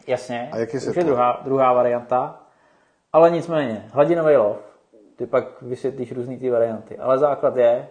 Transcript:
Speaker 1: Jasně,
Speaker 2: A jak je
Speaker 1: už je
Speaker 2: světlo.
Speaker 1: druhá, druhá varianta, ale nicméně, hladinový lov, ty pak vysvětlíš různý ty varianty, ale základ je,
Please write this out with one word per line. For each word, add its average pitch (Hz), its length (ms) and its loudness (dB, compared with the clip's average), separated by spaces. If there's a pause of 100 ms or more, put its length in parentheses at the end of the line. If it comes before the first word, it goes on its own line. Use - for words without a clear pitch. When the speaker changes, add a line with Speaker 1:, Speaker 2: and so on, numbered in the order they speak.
Speaker 1:
Jasně, 123 460 -6
Speaker 2:
A 110 60 -6
jak 117 160 -4
je 135 60 -4
Speaker 1:
už - 60 -8
je - 60 -2
Speaker 2:
světlo. 165 200 0
Speaker 1:
druhá, 123 320 2
druhá 131 280 2
varianta, 123 680 0 (720)
ale 165 180 8
nicméně, 147 640 -4
hladinový 156 440 4
lov, 107 200 2 (600)
ty 120 100 -8
pak - 360 -4
vysvětlíš 127 500 -8
různý 127 260 -10
ty 127 120 -4
varianty, 113 480 -2
ale 131 200 0
základ 139 380 0
je, 123 340 2